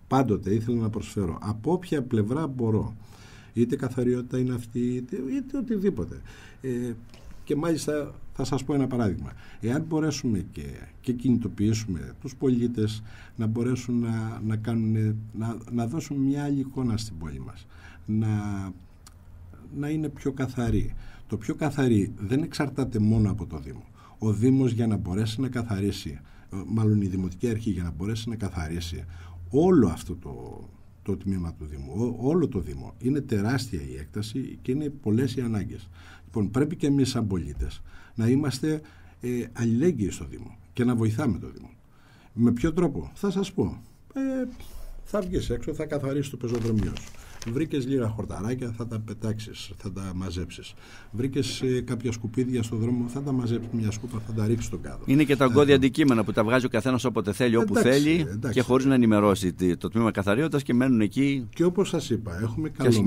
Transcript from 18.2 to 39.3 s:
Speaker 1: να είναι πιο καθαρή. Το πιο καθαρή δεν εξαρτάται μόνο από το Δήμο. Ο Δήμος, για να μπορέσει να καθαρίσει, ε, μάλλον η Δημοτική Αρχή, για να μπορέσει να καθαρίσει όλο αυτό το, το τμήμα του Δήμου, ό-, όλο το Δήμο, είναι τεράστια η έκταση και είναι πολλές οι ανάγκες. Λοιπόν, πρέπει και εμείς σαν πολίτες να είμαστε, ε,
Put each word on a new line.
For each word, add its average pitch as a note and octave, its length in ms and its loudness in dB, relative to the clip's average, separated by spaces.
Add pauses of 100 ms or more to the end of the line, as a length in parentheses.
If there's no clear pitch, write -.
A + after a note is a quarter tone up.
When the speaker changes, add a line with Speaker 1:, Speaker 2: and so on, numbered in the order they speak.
Speaker 1:
να C#3+ 120 -4
είναι D#3 200 -2
πιο C#3 220 -4
καθαρή. A#2+ 600 0 (340)
Το G#2+ 100 -4
πιο - 180 -4
καθαρή B2+ 640 2
δεν A#2+ 240 0
εξαρτάται C#3 560 -2
μόνο G#2+ 320 4
από F2 140 -4
το D#2 140 -8
Δήμο. C2+ 240 -12 (340)
Ο G#2+ 160 0
Δήμος, B2+ 380 4
για A2+ 160 2
να G#2 100 2
μπορέσει G#2+ 440 -2
να C3 60 0
καθαρίσει, G#2 720 -4 (340)
ε, F#2+ 40 -6 (100)
μάλλον G#2+ 340 4
η F#2+ 60 2
Δημοτική F#2 420 -2
Αρχή, A2 200 -2
για F2+ 140 -2
να E2+ 80 -4
μπορέσει G#2+ 380 -4
να A2 60 -4
καθαρίσει E2+ 680 -6 (460)
όλο D3+ 380 6
αυτό E2 280 -6
το, - 480 -12 (400)
το F#2+ 140 -2
τμήμα F2+ 360 -4
του D#2 120 -12
Δήμου, C#2 300 -10
ό-, A#2+ 320 -2
όλο D#3+ 200 4
το F#2+ 120 -4
Δήμο, C#2+ 380 -8
είναι C3+ 240 0
τεράστια G#2+ 600 0
η C2 180 -8
έκταση G#2+ 640 -6
και B2+ 100 -2
είναι D3 180 0
πολλές A#2+ 460 0
οι C3+ 60 -2
ανάγκες. A2 480 -4 (360)
Λοιπόν, G#2+ 260 -2
πρέπει D3+ 240 2
και D3+ 120 0
εμείς C#3 220 4
σαν A2 180 0
πολίτες - 540 -4 (340)
να A2+ 120 2
είμαστε, D3 540 2 (400)
ε, B2 80 -4 (240)